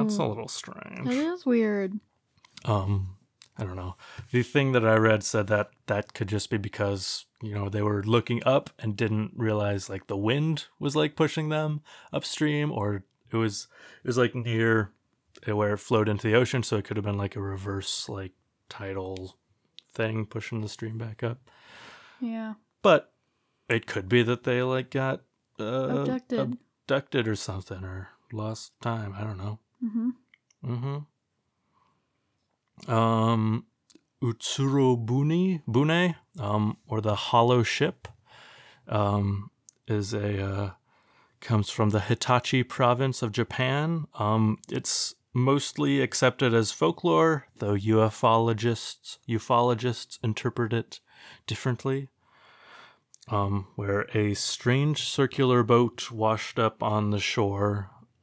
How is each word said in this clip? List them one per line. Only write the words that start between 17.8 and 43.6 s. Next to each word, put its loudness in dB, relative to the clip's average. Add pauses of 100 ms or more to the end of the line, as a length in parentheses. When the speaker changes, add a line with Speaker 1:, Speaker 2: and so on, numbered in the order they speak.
Speaker 1:
like, -10 (360)
tidal -8 (560)
thing -2
pushing -8
the -6
stream -10
back -10
up. -4 (840)
Speaker 2:
Yeah. -6 (260)
Speaker 1:
But 4 (560)
it 0
could -6
be 6
that -2
they, 0
like, -2
got, -2 (380)
uh, -2
Speaker 2:
Abducted. -4 (300)
Speaker 1:
abducted 0
or 0
something, -8
or -12 (240)
lost -8
time. -4
I -6
don't -6
know. -8 (240)
Speaker 2:
Mm-hmm. -4 (560)
Speaker 1:
Mm-hmm. -4 (1900)
Um, 2 (560)
Utsurobuni, 2
Bune, 4 (240)
um, 0 (100)
or -2
the 2
Hollow 4
Ship, -2 (800)
um, 0 (380)
is -2
a, -2
uh, -4 (720)
comes 2
from 2
the 2
Hitachi 2
province 0
of -2
Japan. -2